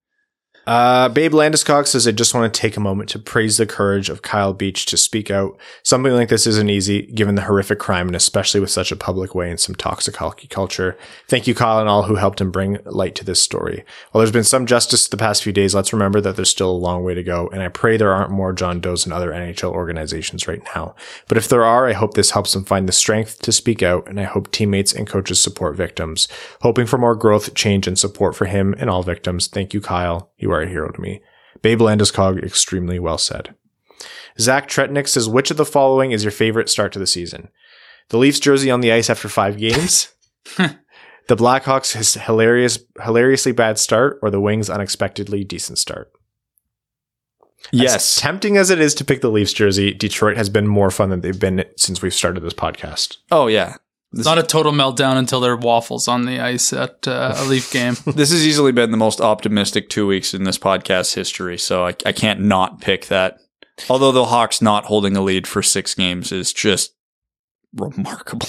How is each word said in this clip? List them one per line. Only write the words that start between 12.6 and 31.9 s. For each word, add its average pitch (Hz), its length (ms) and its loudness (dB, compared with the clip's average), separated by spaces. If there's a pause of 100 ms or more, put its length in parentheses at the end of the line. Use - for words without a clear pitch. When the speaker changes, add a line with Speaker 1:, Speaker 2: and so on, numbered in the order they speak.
Speaker 1:
light 95 300 -4
to - 100 -10
this 92 160 -2
story. - 460 -4 (260)
While 107 100 4
there's 110 100 4
been 117 120 2
some 127 220 2
justice 120 420 2
the 107 100 -6
past 107 260 0
few 104 100 -4
days, 98 220 2
let's 98 180 0
remember 101 280 2
that 95 140 -2
there's 95 140 0
still 92 220 0
a 90 140 -2
long 90 180 -2
way 90 100 -4
to 90 80 -6
go, 87 320 -4
and 95 80 -6
I 90 60 -4
pray 113 280 2
there 107 160 4
aren't 95 200 0
more 95 200 -2
John 90 280 -2
Does 87 260 -4
in 90 60 -10
other 85 200 -4
N 87 160 -8
H 85 160 -10
L 92 60 -2
organizations 82 800 -6
right 87 160 -8 (100)
now. 82 220 -8 (320)
But 113 100 2
if 110 100 -2
there 120 160 4
are, 120 240 4
I 110 60 2
hope 101 220 -2
this 101 160 2
helps 101 220 -2
them 95 120 -4
find 95 240 0
the - 20 -2
strength - 520 0
to 113 80 -2
speak - 320 0
out, 90 240 0
and 101 120 -8
I 98 40 -2
hope 95 280 -4
teammates 98 420 0
and 107 120 -6
coaches 92 340 -2
support 87 360 -2
victims. 80 520 -4 (340)
Hoping 120 260 2
for 135 100 0
more 120 180 4
growth, 107 380 2
change, 101 320 2
and 92 140 -2
support 101 360 0
for 101 100 0
him 98 340 0
and 123 100 -2
all 90 140 0
victims. 90 420 -4
Thank 95 300 -6
you, 104 40 -2
Kyle. 90 600 -4
You - 120 -2
are 85 100 0
a 82 80 -6
hero 78 200 -6
to - 120 -14
me." 95 200 -10 (400)
Babe 110 200 4
Landeskog, 101 640 2